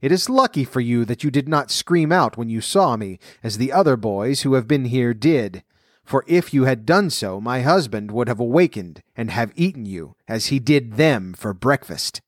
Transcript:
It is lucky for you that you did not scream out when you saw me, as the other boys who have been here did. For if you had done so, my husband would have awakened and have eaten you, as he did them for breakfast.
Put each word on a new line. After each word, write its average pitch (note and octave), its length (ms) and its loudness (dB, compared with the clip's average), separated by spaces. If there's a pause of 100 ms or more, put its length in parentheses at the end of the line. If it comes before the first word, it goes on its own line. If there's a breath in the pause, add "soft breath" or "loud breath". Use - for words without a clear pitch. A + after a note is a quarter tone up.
It C#3 120 0
is F#3 180 2
lucky B3+ 340 -2
for B2+ 160 -4
you A#2+ 260 0
that B2 180 -6
you D3 80 0
did C3+ 180 -2
not D3 220 -2
scream E3 400 0
out E3 260 2
when A#2 120 -6
you A2+ 120 -4
saw F3 340 2
me, G2 240 -6 (240 loud breath)
as G#2+ 140 -4
the B2 140 -2
other D#3 260 4
boys A2 440 -2
who C#3 120 0
have B2 140 2
been C#3 180 0
here A#2+ 280 0
did. A2 500 0 (400)
For C3+ 240 0
if E3+ 260 2
you C3+ 120 4
had A#2+ 200 0
done F3+ 240 4
so, G2 320 -6
my B2 200 -4
husband A#2+ 500 0
would A2+ 160 -2
have A2+ 120 -2
awakened A#2+ 640 0 (140)
and A2+ 160 -6
have A2 240 -2
eaten E3 300 -2
you, F2+ 300 -12 (120)
as A2+ 200 -4
he C#3 120 0
did B2 340 2
them A2 400 2
for G#2 200 -6
breakfast. F#2+ 760 -2